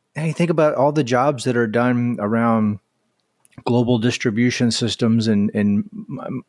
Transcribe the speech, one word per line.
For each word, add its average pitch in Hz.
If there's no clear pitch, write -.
and 151
you 156
think 170
about 151
all 139
the 151
jobs 127
that 123
are 117
done 120
around 110
global 120
distribution 120
systems 113
and, 104
and 104
m-, -